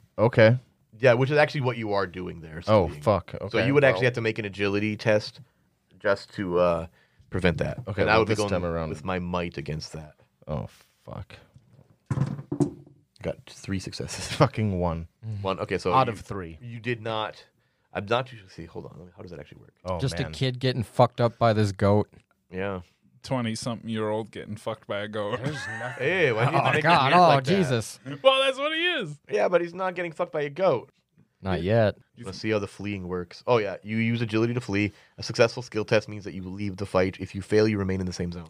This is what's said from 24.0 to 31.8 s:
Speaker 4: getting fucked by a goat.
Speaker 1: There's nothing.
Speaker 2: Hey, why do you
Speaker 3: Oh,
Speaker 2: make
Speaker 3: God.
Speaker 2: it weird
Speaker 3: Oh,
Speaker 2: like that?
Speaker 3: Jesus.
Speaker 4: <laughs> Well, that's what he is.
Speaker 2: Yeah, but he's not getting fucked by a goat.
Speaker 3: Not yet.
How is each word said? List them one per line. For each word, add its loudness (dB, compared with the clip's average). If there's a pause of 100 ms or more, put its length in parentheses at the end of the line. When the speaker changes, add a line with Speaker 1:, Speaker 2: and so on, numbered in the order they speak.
Speaker 4:
getting -10
fucked -8
by -4
a -6
goat. -4
Speaker 1:
There's -4 (240)
nothing. -8 (140)
Speaker 2:
Hey, 2
why 2
do 2
you 4
Speaker 3:
Oh, 4
Speaker 2:
make 2
Speaker 3:
God. 6
Speaker 2:
it 6
weird 10
Speaker 3:
Oh, 8
Speaker 2:
like 6
that? 2
Speaker 3:
Jesus. 0
Speaker 4:
<laughs> -12
Well, 6
that's 0
what -4
he -2
is. -4 (120)
Speaker 2:
Yeah, 2
but 4
he's -6
not -4
getting -6
fucked -6
by -4
a -4
goat. 0 (520)
Speaker 3:
Not -2
yet. 4 (240)